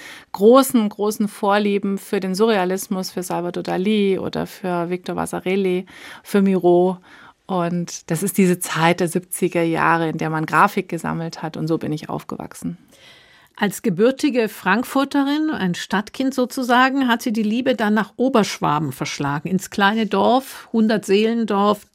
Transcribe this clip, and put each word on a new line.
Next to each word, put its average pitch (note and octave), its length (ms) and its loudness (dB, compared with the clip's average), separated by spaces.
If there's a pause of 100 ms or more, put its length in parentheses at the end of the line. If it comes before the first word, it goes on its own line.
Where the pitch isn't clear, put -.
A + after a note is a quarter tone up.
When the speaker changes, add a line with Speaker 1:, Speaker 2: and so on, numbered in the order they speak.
(320)
Speaker 1:
großen, A#3 560 6
großen G#3 400 -2
Vorlieben G3+ 680 0
für G3 240 -4
den F#3 140 -4
Surrealismus, F#3+ 760 0
für F#3 120 -6
Salvador F3 400 -4
Dalí F#3+ 560 0
oder E3 280 -4
für F3 440 -4
Victor F3+ 260 -6
Vasarely, F3+ 680 -2 (360)
für G3+ 200 2
Miro. F3+ 560 4 (480)
Und F3 640 -6
das E3 120 -2
ist G3 140 -2
diese F3+ 220 4
Zeit E3+ 420 2
der F3 80 2
siebziger F3 540 -2
Jahre, D#3+ 480 2
in D#3 80 -6
der D#3+ 100 -2
man D#3+ 160 -2
Grafik F3+ 460 2
gesammelt E3 500 -6
hat. D#3 160 -8
Und D#3 120 -4
so D#3+ 100 2
bin D3+ 140 -6
ich D3+ 180 -8
aufgewachsen. - 680 -10 (800)
Speaker 2:
Als G3 260 -4
gebürtige A#3 680 0
Frankfurterin, C#4 1000 0
ein F#3 240 -2
Stadtkind B3+ 580 -4
sozusagen, C4 760 0
hat A#3 140 0
sie A#3+ 100 -4
die A3 100 0
Liebe B3 320 0
dann G#3 200 0
nach G#3+ 200 -2
Oberschwaben F#3 800 0
verschlagen, C#3+ 560 -4
ins F#3 220 -2
kleine G#3 360 2
Dorf, G#3+ 640 0
hundert A3 320 2
Seelendorf, G#3 920 2